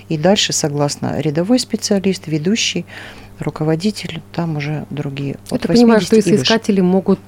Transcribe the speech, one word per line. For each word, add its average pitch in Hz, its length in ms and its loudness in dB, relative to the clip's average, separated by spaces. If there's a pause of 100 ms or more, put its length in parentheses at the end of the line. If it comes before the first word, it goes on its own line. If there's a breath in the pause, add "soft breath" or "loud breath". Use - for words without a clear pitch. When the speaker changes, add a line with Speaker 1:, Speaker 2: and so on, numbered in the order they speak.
Speaker 1:
И 165 100 -2
дальше, 175 360 2
согласно 143 680 -2
рядовой 165 400 0
специалист, 196 680 -2
ведущий, 170 580 -2 (540 loud breath)
руководитель, 160 840 -4 (120)
там 165 240 -4
уже 147 340 -6
другие. 139 420 -6 (120)
От - 80 -6
Speaker 2:
Я 247 40 0
так - 140 -4
понимаю, 233 280 6
что 190 160 2
Speaker 1:
восьмидесяти - 0 -
Speaker 2:
если 202 140 4
Speaker 1:
и - 80 6
выше. 131 60 0
Speaker 2:
искатели 220 380 2
могут, 185 460 2